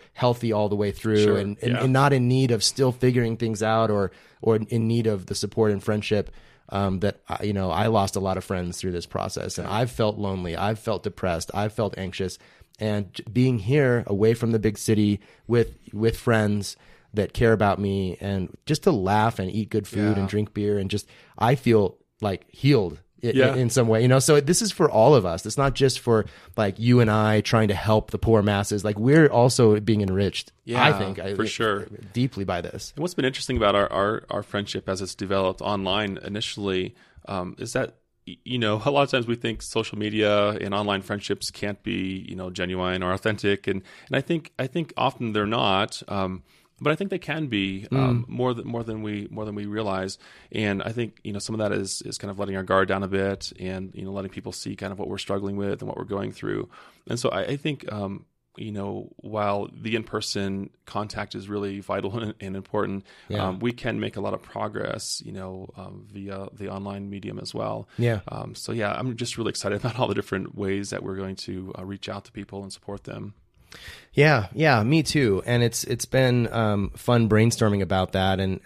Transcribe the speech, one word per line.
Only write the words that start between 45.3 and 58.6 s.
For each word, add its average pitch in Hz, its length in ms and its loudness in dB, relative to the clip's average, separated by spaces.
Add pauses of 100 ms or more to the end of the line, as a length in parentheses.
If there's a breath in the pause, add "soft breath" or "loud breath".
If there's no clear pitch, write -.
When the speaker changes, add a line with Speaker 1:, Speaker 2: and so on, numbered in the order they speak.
Speaker 2:
they're 104 120 0
not, 107 640 0
um, 92 340 -4 (380 soft breath)
but 147 100 2
I 156 60 0
think 196 120 -6
they 190 100 -4
can 156 280 -6
be, 98 420 -2
um, 123 360 2
Speaker 1:
Mm. - 20 -12
Speaker 2:
more 123 260 -2
than, 117 140 -8
more 117 160 -6
than 110 180 -8
we, 104 300 -6
more 107 140 -8
than 104 100 -8
we 104 100 -8
realize. 101 520 -4 (340 loud breath)
And 104 320 -2
I 113 80 -6
think, 113 320 -6
you 107 80 -8
know, 101 80 -8
some 110 160 -6
of 110 40 -2
that 104 120 0
is, 98 300 -4
is - 160 -10
kind 101 120 -10
of 95 80 -10
letting 98 200 -6
our 95 60 -4
guard 95 260 4
down 98 120 0
a 98 60 -2
bit 98 500 -2
and, 95 380 -8
you - 80 -12
know, 95 80 -10
letting 98 180 -8
people - 220 -12
see - 240 -10
kind 95 160 -8
of 95 80 -8
what 98 80 -6
we're 98 100 -6
struggling 101 380 -4
with 98 260 -4
and 104 60 -8
what - 100 -8
we're - 60 -8
going 101 300 -6
through. 104 340 -6 (400 loud breath)
And 120 100 -4
so 123 120 -2
I, 95 140 -2
I 139 120 -4
think, 143 380 -6
um, 101 320 -8 (320)
you 107 160 -10